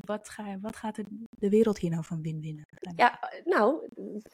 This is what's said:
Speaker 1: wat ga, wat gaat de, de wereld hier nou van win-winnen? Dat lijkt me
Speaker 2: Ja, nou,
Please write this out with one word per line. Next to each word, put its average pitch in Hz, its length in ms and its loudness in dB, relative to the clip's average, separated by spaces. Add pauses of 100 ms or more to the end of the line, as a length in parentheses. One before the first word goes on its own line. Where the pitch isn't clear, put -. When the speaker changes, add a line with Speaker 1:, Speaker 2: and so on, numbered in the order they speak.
Speaker 1:
wat 208 240 -6
ga, 202 320 -10
wat 208 160 -8
gaat 220 200 -6
de, 214 80 -8 (340)
de 202 100 0
wereld 214 300 6
hier 175 120 0
nou 165 140 0
van 160 180 -6
win-winnen? 156 480 -6
Dat - 140 -18
lijkt 175 140 -6
me 247 60 8
Speaker 2:
Ja, - 400 0
nou, 302 440 4 (460)